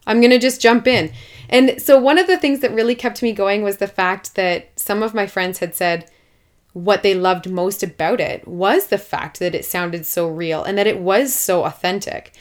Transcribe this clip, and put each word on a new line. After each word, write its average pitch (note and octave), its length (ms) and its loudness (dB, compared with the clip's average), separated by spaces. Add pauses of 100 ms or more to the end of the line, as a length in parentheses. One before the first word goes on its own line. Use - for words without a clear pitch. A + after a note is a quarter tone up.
I'm A3 140 2
gonna B3 180 6
just B3+ 220 -2
jump A#3 260 4
in. G#3 260 2 (360)
And B3+ 340 4
so C4+ 160 8
one C#4 200 4
of F#4 80 4
the F#4 120 2
things C#4 220 0
that A#3+ 120 0
really A3+ 220 0
kept A#3+ 280 -6
me A#3 100 0
going G3+ 300 0
was G3+ 160 -2
the G3 100 -2
fact F#3+ 480 -4
that F3+ 400 -2
some G#3 260 -4
of A3 120 -4
my G3+ 120 -2
friends F#3 320 -4
had F3 160 -6
said E3+ 360 -2 (640)
what F#3+ 280 0
they G3 120 2
loved F#3 360 -2
most F#3 320 -4
about F3+ 380 -2
it - 260 -6
was G3 400 -2
the G3+ 120 -2
fact - 420 -10
that F3 140 -2
it - 100 -6
sounded E3+ 420 -6
so E3+ 220 -2
real D#3+ 340 -4
and G3 160 -2
that G3+ 80 2
it G#3+ 140 0
was G#3 340 2
so F3+ 300 0
authentic. - 760 -6